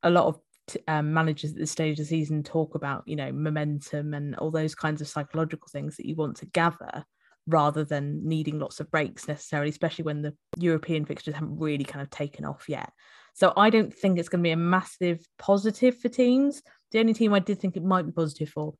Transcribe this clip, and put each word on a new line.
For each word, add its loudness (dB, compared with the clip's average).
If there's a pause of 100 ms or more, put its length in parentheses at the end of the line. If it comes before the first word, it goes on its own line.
a 4
lot 8
of 0 (280)
t-, -8
um, 0
managers 0
at -10
this -4
stage -2
of -4
the -12
season 0
talk -2
about, -4
you -6
know, -6
momentum -4
and -6
all -4
those -2
kinds -2
of -8
psychological -4
things -8
that -10
you -6
want -4
to -16
gather -2 (420)
rather 2
than -4
needing -2
lots -8
of -10
breaks -4
necessarily, -4
especially -4
when -4
the -6 (220)
European 0
fixtures -8
haven't -6
really -2
kind -10
of -8
taken -8
off -10
yet. -6 (440)
So 6
I 8
don't 4
think 2
it's -4
gonna 0
be 4
a 0
massive 0 (120)
positive 4
for -4
teams. 4 (300)
The 4
only 6
team 4
I 6
did -2
think -2
it -4
might 2
be -6
positive -2
for -6